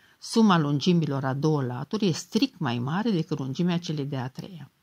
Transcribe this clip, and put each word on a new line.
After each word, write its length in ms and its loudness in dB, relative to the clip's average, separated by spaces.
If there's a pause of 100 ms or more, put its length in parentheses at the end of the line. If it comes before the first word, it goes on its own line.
(180)
Suma 400 4
lungimilor 680 2
a 100 -2
două 280 0
laturi 440 -4
e 60 2
strict 460 -2
mai 200 -2
mare 320 -2
decât 280 0
lungimea 400 0
celei 260 -4
de-a 240 -6
treia. 420 -16 (120)